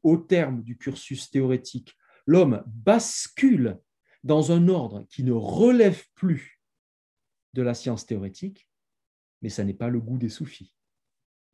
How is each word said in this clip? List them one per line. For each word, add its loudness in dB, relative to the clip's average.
au 4
terme -2
du -14
cursus -12
théorétique, -4
l'homme 4
bascule 0
dans 2
un 4
ordre -2
qui -8
ne 0
relève 4
plus -4
de -4
la -2
science -8
théorétique, -10
mais -10
ça -6
n'est -4
pas -6
le -2
goût -6
des -4
soufis. -14